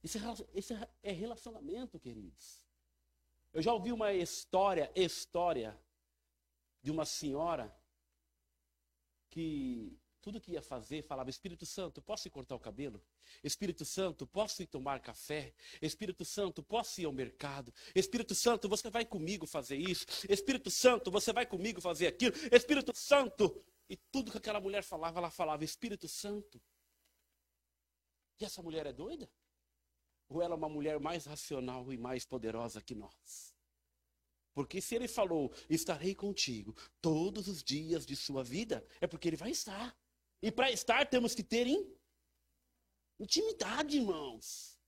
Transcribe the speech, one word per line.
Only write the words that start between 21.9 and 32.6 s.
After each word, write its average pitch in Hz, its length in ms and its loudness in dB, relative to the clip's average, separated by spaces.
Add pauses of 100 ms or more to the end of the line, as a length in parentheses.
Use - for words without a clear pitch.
aquilo? 220 280 4 (180)
Espírito 247 440 8
Santo." 247 680 4 (260)
E 190 80 -10
tudo 240 340 -4
que 214 80 -6
aquela 214 220 -2
mulher 196 220 -2
falava, 165 360 -4
ela 170 120 0
falava, 156 340 0
"Espírito 202 440 -6
Santo." 208 520 -6 (1800)
E 214 60 -6
essa 190 180 -10
mulher 160 240 -6
é 139 60 -6
doida? 214 360 -10 (1000)
Ou 147 100 -2
ela 175 140 0
é - 20 -4
uma 156 120 -2
mulher 151 320 0
mais 156 260 -4
racional 131 680 -6
e 123 60 -6
mais 123 260 -4
poderosa 110 560 -4